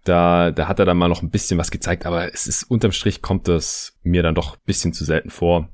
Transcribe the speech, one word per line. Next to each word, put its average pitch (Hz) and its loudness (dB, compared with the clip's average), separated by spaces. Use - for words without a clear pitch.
da, 87 4
da 80 -2
hat 95 -2
er 98 4
dann 87 4
mal 87 4
noch 85 0
ein 85 -6
bisschen 95 -2
was 85 -4
gezeigt, - -6
aber 87 -4
es - -6
ist, - -4
unterm 110 0
Strich - -4
kommt - -2
das - -2
mir 87 2
dann 82 2
doch - -4
ein - -20
bisschen 90 -2
zu - -8
selten 78 -2
vor. 85 0